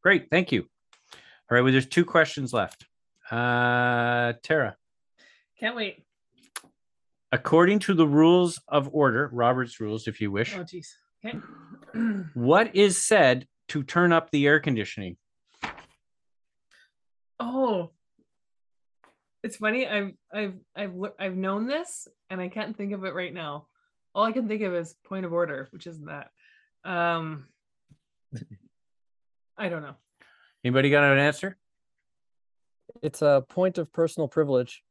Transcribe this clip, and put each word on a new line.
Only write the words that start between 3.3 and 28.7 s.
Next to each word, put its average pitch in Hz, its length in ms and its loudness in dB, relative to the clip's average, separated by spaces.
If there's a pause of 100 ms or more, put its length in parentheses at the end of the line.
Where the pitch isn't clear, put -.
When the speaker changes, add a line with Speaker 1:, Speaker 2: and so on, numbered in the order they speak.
Speaker 1:
Uh, 120 1120 0
Tara. 135 340 -2 (840)
Speaker 2:
Can't 233 180 -6
wait. 208 280 -10 (1300)
Speaker 1:
According 175 500 4
to 196 140 0
the 165 120 6
rules 165 600 4
of 139 240 0
order, 139 400 0
Robert's 120 480 0
rules, 110 280 -6
if 107 120 -10
you 104 100 -2
wish. 113 260 -4
Speaker 2:
Oh, 180 80 -10
jeez. 170 220 -16 (380)
Okay. 226 140 -12 (560)
<clears throat> 220 300 -2 (100)
Speaker 1:
What 156 420 4
is 196 260 4
said 131 440 6 (220)
to 147 140 -6
turn 175 300 2
up 165 180 2
the 143 160 2
air 147 140 6
conditioning? 104 560 -6 (2250)
Speaker 2:
Oh, 240 500 -2 (1500)
it's 220 140 -10
funny. 220 300 -2
I've, 202 260 -6 (200)
I've, 202 220 -8 (220)
I've, 196 180 -8
l-, 190 240 -10
I've 185 180 -8
known 196 300 -4
this, 320 400 -8 (220)
and 185 120 -10
I 180 80 -8
can't 214 280 -10
think 202 160 -8
of 190 120 -10
it 185 100 -8
right 175 180 -8
now. 151 340 -12 (480)
All 202 100 2
I 226 80 0
can 233 160 -4
think 214 140 -4
of 185 120 -4
is 170 200 -6 (120)
point 190 180 -8
of 170 80 -8
order, 156 380 -4
which 185 160 -20
isn't 160 200 -16
that. 151 240 -16 (540)
Um, 165 640 -4 (840)
<laughs> 117 60 -14 (1160)